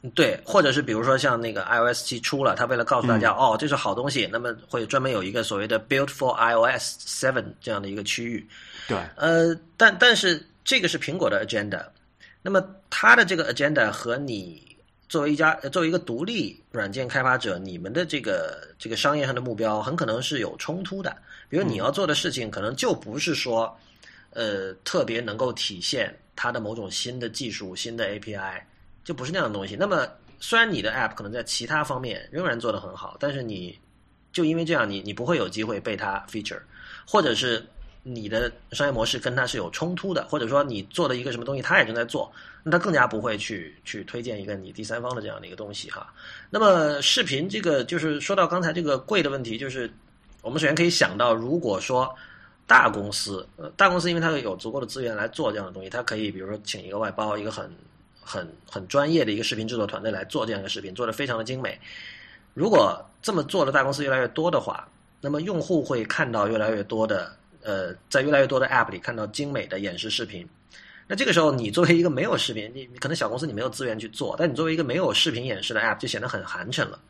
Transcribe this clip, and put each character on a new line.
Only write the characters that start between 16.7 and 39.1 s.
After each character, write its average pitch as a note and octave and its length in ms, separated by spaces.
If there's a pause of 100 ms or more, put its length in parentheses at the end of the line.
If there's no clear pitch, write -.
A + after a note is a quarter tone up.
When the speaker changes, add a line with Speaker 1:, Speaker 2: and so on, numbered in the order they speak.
Speaker 1:
软 G2+ 200
件 B2+ 180
开 C3 140
发 B2+ 140
者， G2+ 220
你 F#2 180
们 F2 160
的 E3+ 140
这 D3 140
个， F2 480 (100)
这 - 100
个 A2+ 80
商 D3 220
业 C#3 60
上 C3 100
的 B2 60
目 B2 140
标 G#2+ 280
很 C3+ 140
可 C#3 100
能 A2+ 160
是 C#3+ 160
有 G2+ 200
冲 F3+ 240
突 F#3+ 200
的。 - 140 (320)
比 C#3+ 80
如 F#3+ 60
你 D3 140
要 G#2 140
做 F#3+ 160
的 D3 80
事 D3+ 160
情 A#2 200
可 G2 100
能 A#2 160
就 A#3 180
不 A2 240
是 D3+ 160
说， A2+ 300
Speaker 2:
嗯。 - 200 (460)
Speaker 1:
呃， G2 440 (100)
特 D3+ 200
别 A2+ 160
能 A2 160
够 B2+ 180
体 F#2 260
现 A2 340 (220)
它 A#2+ 160
的 B2 80
某 G#2+ 140
种 G#2 140
新 B2 300
的 A#2+ 100
技 A2+ 220
术、 F#2+ 240
新 A#2 220
的 G#2 140
A G#2 80
P G#2+ 160
I， F#2+ 300 (380)
就 E3+ 120
不 B2+ 100
是 D3 80
那 F#3+ 60
样 C#3 100
的 G#2 60
东 G2 120
西。 G2+ 80
那 F3 120
么 D#3+ 200 (320)
虽 - 180
然 A3+ 140
你 B2+ 120
的 G#2+ 100
app A#2 220
可 - 80
能 G#2 100
在 A#2+ 100
其 - 240
他 D3+ 160
方 C3 180
面 A#2 300
仍 E3+ 160
然 A#2+ 140
做 A#2 100
得 G2+ 80
很 F#2 160
好， - 240
但 C#3+ 140
是 C3+ 100
你， F#2 340 (540)
就 F3 140
因 D#3 100
为 E3 120
这 E3 80
样， B2 140
你， G2 120
你 G2+ 140
不 A#2+ 100
会 C#3+ 140
有 F#2+ 100
机 G#2+ 160
会 G#2+ 160
被 G#2 160
它 G2 340
feature， - 300 (460)
或 G#3 160
者 B2 120
是 A#2 300 (380)
你 A#2 260
的 A#2 240 (200)
商 C#3+ 140
业 C#3 60
模 A2+ 120
式 A#2+ 140